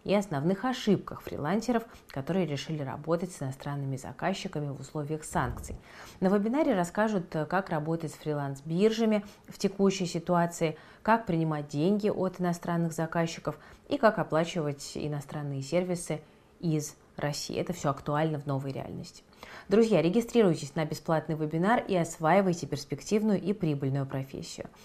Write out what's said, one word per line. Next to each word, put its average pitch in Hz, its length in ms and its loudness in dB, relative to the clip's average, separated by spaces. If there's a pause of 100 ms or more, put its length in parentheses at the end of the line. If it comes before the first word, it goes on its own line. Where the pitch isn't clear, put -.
и 175 100 0
основных 190 520 0
ошибках 247 560 0
фрилансеров, 220 640 -2 (260)
которые 170 360 -2
решили 147 380 -4
работать 165 480 -4
с - 100 -12
иностранными 135 560 -6
заказчиками 156 720 -6
в 135 100 -8
условиях 151 440 -6
санкций. - 520 -4 (440)
На 190 80 2
вебинаре 226 480 2
расскажут, 190 600 0 (140)
как 196 200 0
работать 160 420 -2
с - 40 -16
фриланс-биржами 170 1080 2 (240)
в - 100 -18
текущей 196 480 2
ситуации, 170 680 2 (280)
как 226 240 4
принимать 160 400 0
деньги 196 420 2
от 185 320 -2
иностранных 170 520 0
заказчиков 160 680 -2 (300)
и 285 80 0
как 208 200 6
оплачивать 156 760 -2
иностранные 143 680 -6
сервисы 170 580 -2 (400)
из 156 360 -2 (200)
России. - 400 -4
Это 175 180 -4
все 151 180 0
актуально 151 480 -2
в 151 80 -8
новой 135 240 -2
реальности. - 520 -10 (460)
Друзья, 214 320 6
регистрируйтесь 180 760 4
на 160 100 0
бесплатный 160 500 0
вебинар 165 520 2
и 196 80 0
осваивайте 170 680 4
перспективную 190 760 0
и 196 140 0
прибыльную 139 520 0
профессию. 135 640 -8 (180)